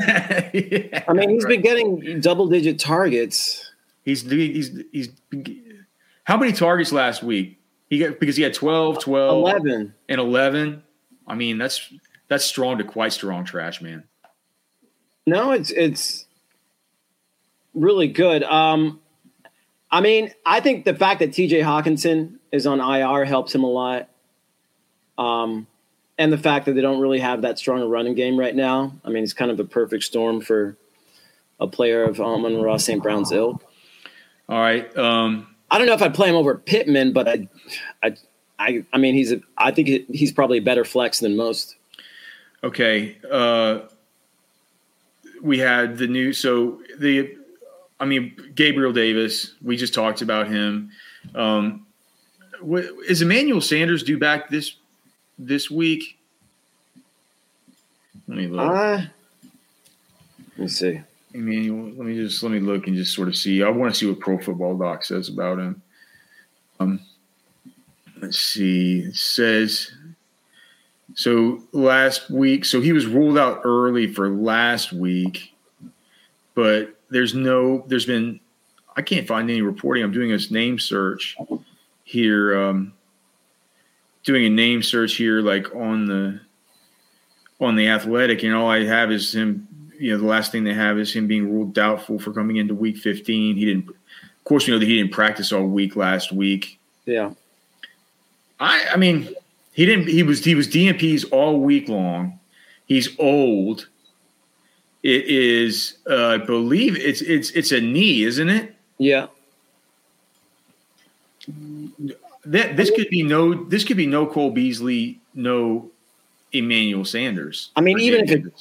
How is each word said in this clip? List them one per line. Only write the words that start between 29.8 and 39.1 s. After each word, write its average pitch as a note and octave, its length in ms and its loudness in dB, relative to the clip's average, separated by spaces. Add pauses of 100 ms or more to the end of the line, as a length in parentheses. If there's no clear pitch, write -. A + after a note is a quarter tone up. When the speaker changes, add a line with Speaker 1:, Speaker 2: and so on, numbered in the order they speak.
Speaker 1:
storm A2+ 380 -2
for G#2 340 -2 (800)
a G#2 80 -2
player A#2 380 2
of A2 160 0
Amon-Ra A2 560 0
Saint G#2+ 260 -2
Brown's G#2 300 0
ilk. A2+ 320 0 (840)
Speaker 2:
All A#2 120 -4
right. A2+ 400 0
Um, A2+ 580 0 (140)
Speaker 1:
I F#3+ 80 4
don't A#3+ 80 4
know A#3 80 6
if G#3 80 2
I'd E3 100 2
play F3+ 160 4
him E3+ 60 4
over C#3+ 220 4
Pittman, C#3 580 2
but B2 120 2
I, A#2 220 -2 (540)
I, A2 140 -2 (420)
I, A2+ 340 -2
I B2+ 60 2
mean, C3 160 4